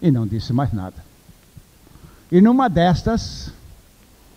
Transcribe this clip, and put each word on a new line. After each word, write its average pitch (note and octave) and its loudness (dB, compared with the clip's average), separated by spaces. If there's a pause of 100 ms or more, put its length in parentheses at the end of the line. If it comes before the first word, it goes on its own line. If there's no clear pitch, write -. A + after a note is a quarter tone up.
e F3+ 2
não A#2+ 0
disse G#2+ -6
mais B2+ 0
nada. F#2 -10 (1300)
E F3 6
numa B3 4
destas, F3+ -2 (840)